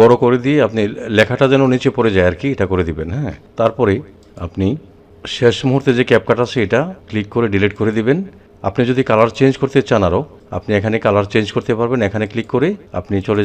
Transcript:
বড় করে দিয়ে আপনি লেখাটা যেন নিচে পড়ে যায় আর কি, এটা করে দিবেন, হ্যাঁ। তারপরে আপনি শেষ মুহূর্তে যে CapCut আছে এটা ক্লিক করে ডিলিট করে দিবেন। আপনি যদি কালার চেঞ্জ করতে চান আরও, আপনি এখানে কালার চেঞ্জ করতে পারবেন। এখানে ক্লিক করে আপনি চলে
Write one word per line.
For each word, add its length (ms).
বড় 220
করে 220
দিয়ে 220
আপনি 140
লেখাটা 340
যেন 100
নিচে 220
পড়ে 200
যায় 140
আর 100
কি, 140
এটা 180
করে 160
দিবেন, 280
হ্যাঁ। 180
তারপরে 340
আপনি 200
শেষ 200
মুহূর্তে 300
যে 120
CapCut 340
আছে 220
এটা 140
ক্লিক 260
করে 200
ডিলিট 260
করে 180
দিবেন। 200
আপনি 220
যদি 200
কালার 280
চেঞ্জ 140
করতে 160
চান 200
আরও, 120
আপনি 220
এখানে 260
কালার 280
চেঞ্জ 140
করতে 220
পারবেন। 300
এখানে 240
ক্লিক 220
করে 140
আপনি 160
চলে 160